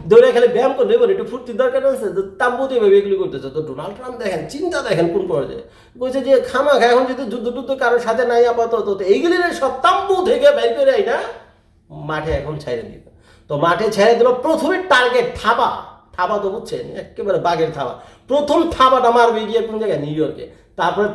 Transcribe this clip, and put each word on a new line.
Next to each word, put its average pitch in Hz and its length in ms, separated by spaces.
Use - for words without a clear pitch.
দৌড়ে 240 240
খালি 240 160
ব্যায়াম 247 260
করলে 220 200
এবার 233 180
একটু 190 120
ফুর্তির 247 340
দরকার 262 280
আছে, 220 240
তো 175 120
তাম্বুতে 254 540
এভাবে 202 220
এগুলি 202 180
করতেছে। 139 340
তো 151 120
ডোনাল্ড 147 360
ট্রাম্প 247 200
দেখেন, 190 300
চিন্তা 311 340
দেখেন 175 320
কোন 190 140
পর্যায়ে। 147 340
বলছে 262 240
যে 254 200
খামাখা 262 440
এখন 254 200
যদি 254 260
যুদ্ধ 233 180
টুদ্ধ 262 220
কারোর 240 280
সাথে 233 260
নাই 233 220
আপাতত, 226 460
তো 196 60
এইগুলির 320 540
সব 262 180
তাম্বু 370 440
থেকে 554 260
বের - 240
করে 269 160
আইনা 233 260
মাঠে 151 420
এখন 147 260
ছেড়ে 120 240
দিবে। 104 300
তো 147 100
মাঠে 180 340
ছেড়ে 220 240
দিল, 247 180
প্রথমে 311 440
টার্গেট 247 480
থাবা। 240 400
থাবা 196 240
তো 196 120
বুঝছেন, - 480
একেবারে - 420
বাঘের 165 340
থাবা। 143 280
প্রথম 294 440
থাবাটা 254 400
মারবে 214 340
গিয়ে 220 160
কোন 214 180
জায়গায়? 185 220
নিউ 151 140
ইয়র্কে। - 320
তারপরে 180 400